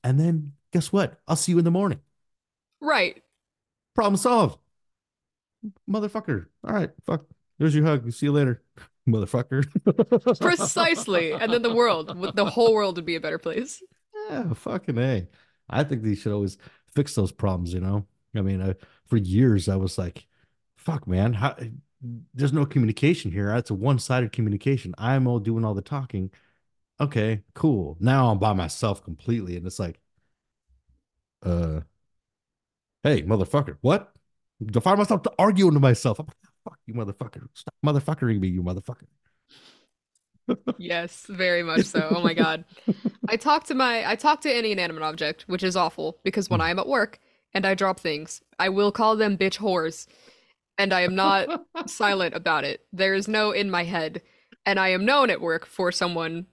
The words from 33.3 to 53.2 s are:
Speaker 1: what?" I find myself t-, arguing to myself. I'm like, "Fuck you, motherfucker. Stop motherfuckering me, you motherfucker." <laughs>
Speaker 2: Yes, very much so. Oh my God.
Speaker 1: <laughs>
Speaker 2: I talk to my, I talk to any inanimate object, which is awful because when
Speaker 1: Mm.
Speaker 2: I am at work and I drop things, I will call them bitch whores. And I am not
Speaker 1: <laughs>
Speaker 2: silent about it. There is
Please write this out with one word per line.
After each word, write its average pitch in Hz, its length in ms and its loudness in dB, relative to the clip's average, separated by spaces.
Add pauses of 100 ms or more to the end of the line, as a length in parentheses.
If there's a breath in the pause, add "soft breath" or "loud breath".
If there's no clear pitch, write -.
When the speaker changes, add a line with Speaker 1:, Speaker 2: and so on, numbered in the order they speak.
Speaker 1:
what?" 190 320 0 (600)
I 120 40 4
find 185 180 2
myself 202 260 2
t-, - 60 -2 (100)
arguing 190 340 6
to 147 60 4
myself. 123 400 4
I'm 156 80 -10
like, - 80 -20 (280)
"Fuck - 220 -20
you, 113 80 -14
motherfucker. 113 600 -10
Stop - 220 -20 (100)
motherfuckering 135 540 0
me, 95 100 0
you 90 140 -2
motherfucker." 90 440 -8 (1400 soft breath)
<laughs> 247 300 -4
Speaker 2:
Yes, 170 520 -8
very 180 340 0
much 160 220 2
so. - 280 -2
Oh 175 80 -2
my 165 120 2
God. 160 320 0 (220 loud breath)
Speaker 1:
<laughs> 214 60 0 (340 loud breath)
Speaker 2:
I 226 100 -2
talk 302 280 2
to 285 100 -4
my, 240 340 0
I 214 60 0
talk 302 260 2
to 285 140 0
any 226 160 -2
inanimate 165 320 -4
object, 156 440 -6
which 185 160 -4
is 185 120 0
awful 165 480 -2
because 190 260 -2
when 180 100 2
Speaker 1:
Mm. 165 40 0
Speaker 2:
I 165 80 0
am 185 80 -2
at - 80 -4
work 240 320 0 (340)
and 196 120 -2
I 196 100 2
drop 185 240 0
things, 156 420 -6 (180)
I 185 100 2
will 202 220 2
call 220 240 2
them 208 220 2
bitch 190 220 0
whores. 175 480 -2 (720 soft breath)
And 196 160 2
I 185 80 4
am 185 140 0
not 196 500 2 (100)
Speaker 1:
<laughs> 330 120 -10
Speaker 2:
silent 196 480 0
about 160 300 0
it. - 280 -6
There 190 200 0
is 196 140 -2